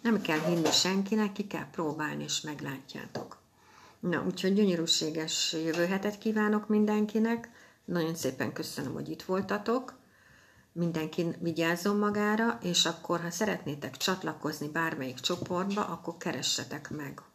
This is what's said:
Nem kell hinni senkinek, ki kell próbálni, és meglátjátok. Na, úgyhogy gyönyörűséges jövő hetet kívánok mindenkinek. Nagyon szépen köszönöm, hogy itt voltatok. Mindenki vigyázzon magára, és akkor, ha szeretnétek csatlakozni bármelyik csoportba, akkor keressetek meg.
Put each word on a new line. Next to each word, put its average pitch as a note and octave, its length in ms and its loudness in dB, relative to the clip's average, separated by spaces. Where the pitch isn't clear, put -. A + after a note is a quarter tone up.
Nem A3+ 200 4
kell D#3 180 2
hinni E3 320 4
senkinek, G3 600 2
ki G3+ 160 -6
kell D3 220 -6
próbálni, D3+ 540 -2
és D3 180 -2
meglátjátok. - 960 -8
Na, E3+ 260 0
úgyhogy F#3 280 2
gyönyörűséges E3 1000 2
jövő E3 320 2
hetet G3 320 0
kívánok G#3+ 500 2
mindenkinek. G#3+ 840 2
Nagyon E3 300 0
szépen - 380 -2
köszönöm, - 400 -6
hogy C#3+ 160 -6
itt D#3 140 -8
voltatok. G3+ 760 0
Mindenki E3+ 560 0
vigyázzon E3+ 580 2
magára, G#3 640 2
és F3 240 2
akkor, E3 360 0
ha E3+ 80 -4
szeretnétek D#3 680 -4
csatlakozni D#3 680 -2
bármelyik D3 520 -2
csoportba, F#3 680 -2
akkor E3 320 -8
keressetek - 720 -4
meg. C#3+ 320 -8